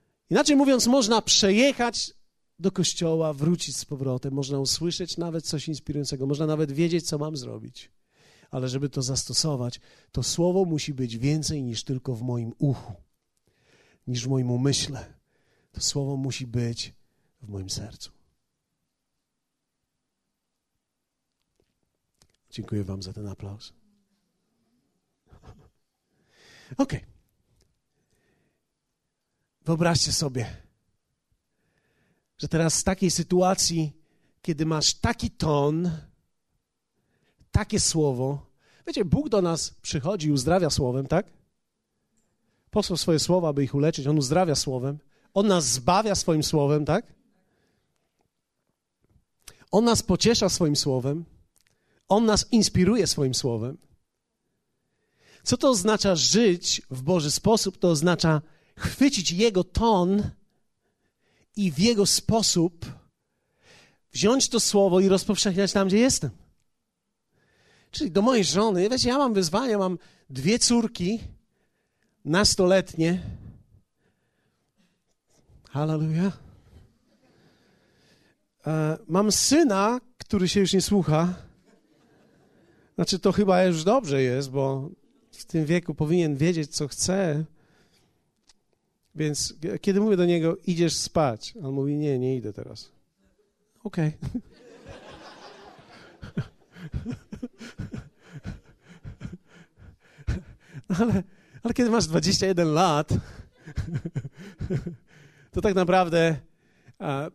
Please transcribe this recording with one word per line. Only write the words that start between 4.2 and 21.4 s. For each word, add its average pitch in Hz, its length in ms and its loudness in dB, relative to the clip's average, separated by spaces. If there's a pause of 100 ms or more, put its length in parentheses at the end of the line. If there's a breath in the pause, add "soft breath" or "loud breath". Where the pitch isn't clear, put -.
można 139 260 -4
usłyszeć 165 580 -4
nawet 165 280 -6
coś 151 220 -6
inspirującego, 139 600 -6
można 143 180 -2
nawet 156 260 -2
wiedzieć, 165 360 0
co 156 100 -4
mam 156 200 -6
zrobić. 120 540 -14 (600 soft breath)
Ale 131 180 -4
żeby 135 200 -4
to 139 120 -4
zastosować, 127 800 -4 (300 soft breath)
to 131 120 -4
słowo 180 420 2
musi 156 280 -4
być 123 240 -6
więcej 147 460 -2
niż 117 200 -6
tylko 127 320 -6
w 110 60 -10
moim 120 360 -6
uchu, 139 360 -2 (1120 soft breath)
niż 123 180 -6
w 127 40 -6
moim 131 220 0
umyśle. 127 640 -2 (580)
To - 100 -12
słowo 139 360 -4
musi 135 300 -6
być 117 460 -6 (480)
w 104 80 -20
moim 95 200 -10
sercu. - 420 -12 (4000)